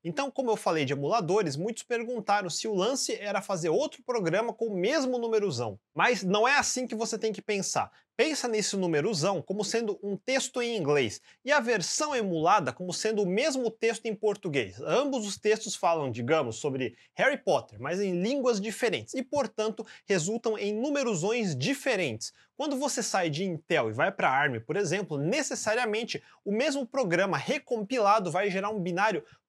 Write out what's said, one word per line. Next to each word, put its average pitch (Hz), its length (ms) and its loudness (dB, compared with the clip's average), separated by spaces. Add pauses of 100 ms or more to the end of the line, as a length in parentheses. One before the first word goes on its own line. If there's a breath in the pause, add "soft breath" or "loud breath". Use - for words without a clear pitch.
Então, 277 260 -4
como 254 220 -2
eu 208 60 2
falei 165 260 0
de 131 80 0
emuladores, 165 640 0
muitos 202 280 -6
perguntaram 220 680 -2
se - 180 -4
o 214 80 -2
lance 233 400 0
era 202 260 -2
fazer 175 280 -2
outro 254 340 0
programa 220 480 0
com 233 140 -4
o 214 100 -2
mesmo 254 420 2
numerozão. 196 640 0 (160)
Mas 202 260 4
não 202 240 4
é 277 120 4
assim 254 280 0
que 233 100 -6
você 220 220 -2
tem 220 140 0
que 196 100 -8
pensar. 190 500 -2 (240 soft breath)
Pensa 269 320 2
nesse 214 300 0
numerozão 175 640 2
como 196 220 -4
sendo 214 400 -2
um 202 120 -4
texto 254 460 -2
em 233 160 -2
inglês 143 420 2 (240 soft breath)
e 262 80 0
a 294 80 6
versão 240 560 0
emulada 180 560 2
como 180 220 -8
sendo 214 300 0
o - 20 0
mesmo 247 460 0
texto 226 340 -2
em 220 80 -2
português. 151 680 -2
Ambos 240 440 0
os 196 100 -6
textos 214 400 0
falam, 160 360 0
digamos, 123 460 0
sobre 131 380 -4 (200 soft breath)
Harry 262 240 2
Potter, 131 420 0
mas 160 180 -4
em 185 220 0
línguas 240 400 0
diferentes 202 540 -4
e, 254 80 -4
portanto, 226 600 -2 (220 loud breath)
resultam 208 540 0
em 208 200 -2
numerozões 233 760 0
diferentes. 185 760 -2 (240 soft breath)
Quando 285 220 -2
você 269 240 -2
sai 180 300 0
de 165 140 -2
Intel 156 440 0
e 107 40 -4
vai 156 180 2
pra 175 180 2
arm, 135 300 2
por 139 160 -4
exemplo, 180 420 -2
necessariamente 226 1040 -2 (240 loud breath)
o 202 60 -2
mesmo 269 340 0
programa 190 500 0
recompilado 214 960 0
vai 185 200 0
gerar 196 180 -2
um 220 100 -4
binário 180 460 0 (240 loud breath)